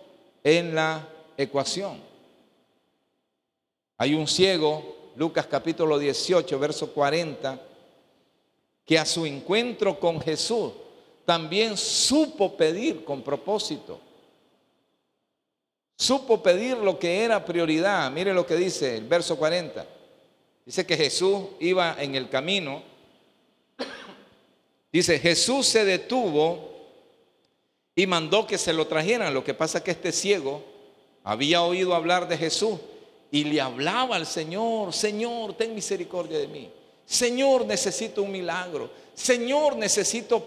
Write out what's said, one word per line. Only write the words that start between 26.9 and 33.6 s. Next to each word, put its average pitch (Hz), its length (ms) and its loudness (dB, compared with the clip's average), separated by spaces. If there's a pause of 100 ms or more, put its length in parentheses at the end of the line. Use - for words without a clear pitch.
y 190 120 4
mandó 180 400 2
que 196 100 -4
se 170 160 0
lo 156 140 2
trajeran". 165 480 0
Lo 131 100 -2
que 139 80 -2
pasa 160 260 0
es - 60 -8
que 190 60 -2
este 170 220 -2
ciego 151 500 -2 (600)
había 143 380 2
oído 180 320 2
hablar 170 320 0
de 160 120 -2
Jesús 165 400 0 (520)
y 147 140 2
le 151 160 0